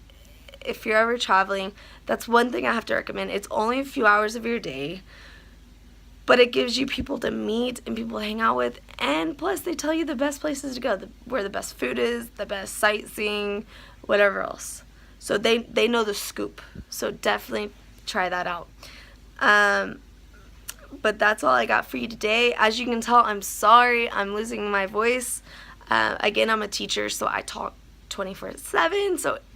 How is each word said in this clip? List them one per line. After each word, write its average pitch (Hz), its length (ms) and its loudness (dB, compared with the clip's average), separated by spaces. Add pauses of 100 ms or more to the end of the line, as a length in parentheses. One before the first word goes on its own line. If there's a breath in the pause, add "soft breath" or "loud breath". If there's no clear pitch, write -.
(640)
if - 220 -8
you're 220 100 2
ever 233 220 4
traveling, 196 540 0 (340 loud breath)
that's 226 220 -4
one 233 220 4
thing 254 160 -4
I 240 60 2
have 226 140 -2
to - 80 -4
recommend. 196 360 -4
It's 202 200 -6
only 226 300 0
a 277 40 -2
few 277 220 -2
hours 214 300 4
of 226 100 -8
your 233 140 -2
day, 165 420 -8 (1200 loud breath)
but 254 140 6
it 247 140 8
gives 247 260 0
you 269 80 0
people 277 320 -6
to - 140 -2
meet 233 520 -2
and 226 120 -6
people 226 240 -6
to 214 40 -6
hang 214 160 -4
out 226 160 2
with, 240 240 -2 (200)
and 311 360 -2
plus 349 240 -4
they 359 140 -4
tell 294 180 -2
you 320 120 0
the 311 100 -4
best 285 260 -2
places 277 360 -6
to 254 40 -8
go, 240 140 0
the, 190 140 -6 (160)
where - 180 -4
the 196 80 -4
best 196 240 -8
food 247 240 -4
is, 233 320 -2
the - 160 -10
best 196 320 -10
sightseeing, 208 880 -2 (400 loud breath)
whatever 202 340 4
else. - 440 -10 (340 soft breath)
So - 180 -2
they, 226 220 2
they 226 300 0
know 233 160 2
the 208 100 -2
scoop, - 480 -8 (260)
so - 220 -6
definitely 214 600 -4 (340)
try 185 220 -2
that 180 180 -4
out. 175 220 -8 (720 loud breath)
Um, 202 580 4 (1040)
but 214 160 0
that's 214 240 2
all 190 120 4
I 233 120 4
got 117 200 2
for - 100 -10
you 123 100 -4
today. 220 500 2
As 220 220 2
you 240 80 -4
can 240 140 -2
tell, 233 180 4
I'm 214 240 4
sorry, 233 680 6
I'm 202 240 -2
losing 208 380 -4
my 196 160 2
voice. 233 560 0 (480 loud breath)
Uh, 110 300 2
again, 214 300 2
I'm 220 120 2
a 208 60 -6
teacher, 202 400 -4
so - 200 -4
I - 140 -2
talk - 320 -10 (360)
twenty-four 196 480 -10
seven, 359 600 0
so - 200 -2 (160)